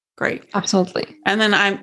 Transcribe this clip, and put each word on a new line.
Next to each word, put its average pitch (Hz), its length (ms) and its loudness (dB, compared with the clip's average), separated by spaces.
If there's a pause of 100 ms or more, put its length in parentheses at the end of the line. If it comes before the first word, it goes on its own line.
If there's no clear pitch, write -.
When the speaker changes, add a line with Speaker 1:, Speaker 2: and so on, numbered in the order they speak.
(160)
Speaker 1:
Great. - 280 -4 (100)
Speaker 2:
Absolutely. - 640 -2 (100)
Speaker 1:
And 202 140 0
then 214 120 2
I'm, 202 300 2